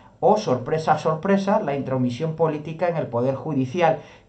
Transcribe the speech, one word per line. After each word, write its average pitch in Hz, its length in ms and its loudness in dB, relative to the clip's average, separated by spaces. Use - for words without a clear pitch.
oh, 196 180 6
sorpresa, 151 600 0
sorpresa, 196 600 0
la 147 160 -4
intromisión 131 600 -2
política 160 540 -2
en 165 80 -2
el 123 80 -2
Poder 123 300 0
Judicial, 156 640 0